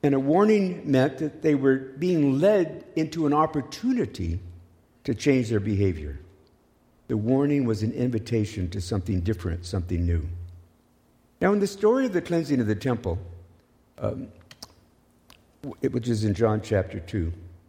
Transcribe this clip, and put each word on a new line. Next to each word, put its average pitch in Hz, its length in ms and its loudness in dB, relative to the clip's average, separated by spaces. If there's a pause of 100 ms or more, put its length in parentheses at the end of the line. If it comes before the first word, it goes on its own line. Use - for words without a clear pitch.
And 139 140 2
a 135 40 2
warning 180 680 2
meant 131 280 4
that 151 240 -6
they 151 140 4
were 135 220 4
being 143 600 0
led 170 460 2 (100)
into 160 320 -2
an 143 60 2
opportunity 151 1040 -2 (640)
to 135 100 -2
change 127 360 2
their 113 100 2
behavior. 92 600 0 (880)
The 113 100 -2
warning 135 480 2
was 110 180 0
an 110 80 0
invitation 110 760 -2
to 101 120 -6
something 92 380 -2
different, 87 460 -4
something 87 400 -2
new. 82 220 0 (1120)
Now, 190 120 4
in 208 60 2
the 196 80 0
story 233 380 2
of 214 80 -4
the 170 80 2
cleansing 151 400 0
of 107 60 0
the 107 80 2
temple, 98 440 -4 (800)
um, 90 320 -6 (1300)
w-, 135 300 -4
which 117 160 -4
is 110 160 0
in 104 100 2
John 107 280 2
chapter - 400 -2
two 85 320 -4 (360)